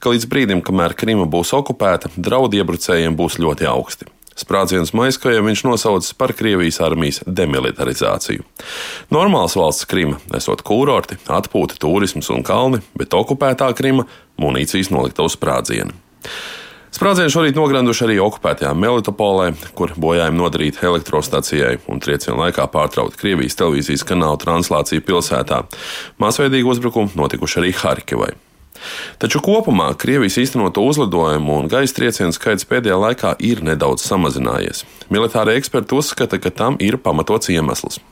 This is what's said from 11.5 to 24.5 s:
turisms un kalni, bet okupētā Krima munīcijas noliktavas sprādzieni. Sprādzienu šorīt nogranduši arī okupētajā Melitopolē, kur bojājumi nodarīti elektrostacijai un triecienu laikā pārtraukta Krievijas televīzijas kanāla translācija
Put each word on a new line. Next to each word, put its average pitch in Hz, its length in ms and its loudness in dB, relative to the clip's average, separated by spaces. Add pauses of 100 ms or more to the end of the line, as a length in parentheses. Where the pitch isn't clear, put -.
turisms 87 480 0
un 64 160 -2
kalni, 120 380 0 (100)
bet - 240 -2
okupētā 131 560 2
Krima 135 320 2 (320)
munīcijas 76 560 -2
noliktavas 65 480 -2
sprādzieni. 58 560 -2 (1000)
Sprādzienu 185 320 4
šorīt 151 300 2
nogranduši 127 480 2
arī 110 80 4 (100)
okupētajā 76 480 0
Melitopolē, 101 800 2 (260)
kur 85 140 -2 (100)
bojājumi 82 400 2
nodarīti 80 480 0
elektrostacijai 76 840 0 (180)
un - 80 -6
triecienu 71 400 -2
laikā 85 320 0
pārtraukta - 480 -2
Krievijas 85 400 0
televīzijas 73 480 0
kanāla 78 320 2
translācija 82 640 0